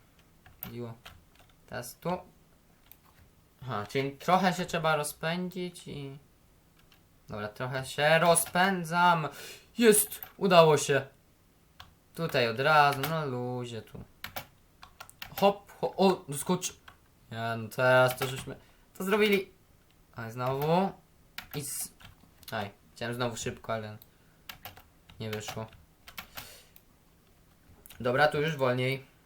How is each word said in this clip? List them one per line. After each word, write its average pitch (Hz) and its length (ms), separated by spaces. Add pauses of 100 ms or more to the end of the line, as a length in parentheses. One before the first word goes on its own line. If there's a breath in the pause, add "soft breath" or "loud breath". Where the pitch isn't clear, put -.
(680)
biło. 117 260 (760)
Teraz - 260
tu. - 140 (1500)
Aha, 113 280
czyli 139 280
trochę 180 360
się 175 120
trzeba 160 300
rozpędzić 175 920
i, 139 300 (1080)
dobra, 107 200
trochę 131 380
się 151 340
rozpędzam. 175 1080 (500 loud breath)
Jest! 220 440 (160)
Udało 165 400
się. 139 300 (1080)
Tutaj 139 340
od 113 100
razu, 143 420
na 156 240
luzie 123 560
tu. - 220 (1300)
Hop, 202 360
hop, - 260
o, 190 140 (180)
doskocz-, - 440 (580)
nie, 113 260
no 110 120
teraz 127 480
to 139 100
żeśmy 131 280 (420 soft breath)
to 190 60
zrobili. 202 480 (640)
A 113 160
znowu. 139 600 (640)
I 151 60
z-, - 320 (580)
aj, 107 200 (240)
chciałem 120 200
znowu 120 200
szybko, - 380
ale 107 240 (1200 soft breath)
nie 110 120
wyszło. 107 340 (2250 loud breath)
Dobra, 127 280
tu 151 140
już 156 140
wolniej. 131 500 (200)